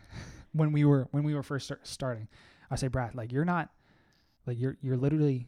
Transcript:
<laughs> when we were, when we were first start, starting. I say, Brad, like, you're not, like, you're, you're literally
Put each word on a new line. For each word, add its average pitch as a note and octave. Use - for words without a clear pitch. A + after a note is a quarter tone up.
<laughs> -
when D#3
we D3
were, C#3
when D3
we D3+
were C#3
first C#3
start, -
starting. A#2+
I -
say, C3+
Brad, B2
like, A#2
you're C#3+
not, F3
like, A#2+
you're, C3
you're C3
literally C#3